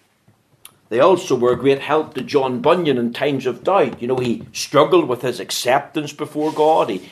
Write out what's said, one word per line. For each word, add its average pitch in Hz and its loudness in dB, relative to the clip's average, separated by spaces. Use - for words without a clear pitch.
They 113 -2
also 175 4
were 120 2
a 120 -2
great 139 2
help 151 -4
to 120 -8
John 131 -2
Bunyan 151 2
in 120 -2
times 139 -2
of 120 -4
doubt. 175 0
You 117 -6
know, 127 -2
he 123 -4
struggled 151 2
with 123 -4
his 123 -6
acceptance 139 -4
before 151 -6
God. 151 2
He 95 -8